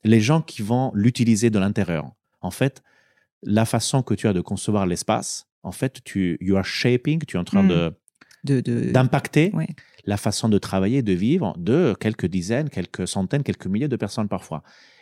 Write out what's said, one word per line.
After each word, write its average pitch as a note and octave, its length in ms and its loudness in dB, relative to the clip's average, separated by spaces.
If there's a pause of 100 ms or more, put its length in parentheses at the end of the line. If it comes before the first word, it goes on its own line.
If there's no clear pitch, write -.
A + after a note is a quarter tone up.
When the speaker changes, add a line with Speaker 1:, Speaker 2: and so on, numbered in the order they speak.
Speaker 1:
Les A2+ 160 6
gens D3+ 220 2
qui - 200 -10
vont B2 320 0
l'utiliser A2+ 560 4
de G#2+ 80 0
l'intérieur. F#2 540 -2 (280)
En F2+ 100 -6
fait, - 320 -2 (600)
la G#2+ 220 2
façon B2 380 0
que - 120 -2
tu G#2 140 0
as G#2+ 40 2
de F2+ 80 0
concevoir G2+ 460 -2
l'espace, - 640 -2 (160)
en F#2 80 -10
fait, - 320 -6
tu, F#2 360 -2
you F#2+ 160 0
are F#2+ 80 0
shaping, B2+ 600 0
tu - 120 -10
es F2+ 40 0
en F2 40 -4
train - 200 2
Speaker 2:
Hmm. F#2+ 40 6
Speaker 1:
de, E2+ 240 2 (520)
Speaker 2:
De, C#3 160 2
de A#2+ 300 -2
Speaker 1:
d'impacter C#3 640 2
Speaker 2:
Ouais. - 140 -4 (360)
Speaker 1:
la G2+ 120 -2
façon G#2+ 320 -2
de G#2 100 4
travailler, G2 440 0
de G#2 100 0
vivre A2 460 0
de A2+ 420 2
quelques A2 260 -2
dizaines, F#2+ 440 -2
quelques F#2 360 -6
centaines, F#2+ 380 -2
quelques - 240 -6
milliers G#2+ 180 0
de C3+ 80 -2
personnes G#2+ 340 -4
parfois. E2 360 -8 (380)